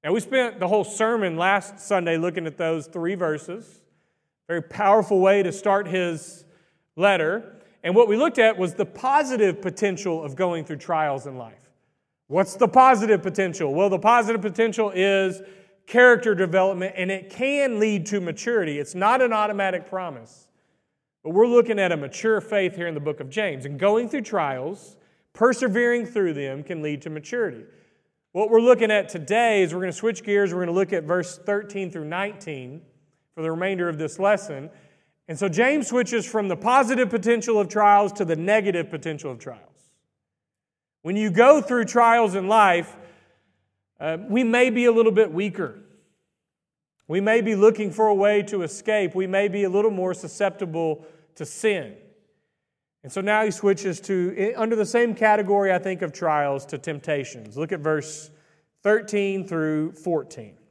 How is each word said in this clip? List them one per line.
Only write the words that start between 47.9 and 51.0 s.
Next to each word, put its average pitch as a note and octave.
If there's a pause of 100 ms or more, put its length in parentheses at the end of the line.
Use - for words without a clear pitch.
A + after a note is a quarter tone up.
for G#3+
a G#3
way G3+
to G#3
escape. G3
We F#3+
may G3
be G3+
a F#3+
little G#3
more F#3
susceptible E3+ (300)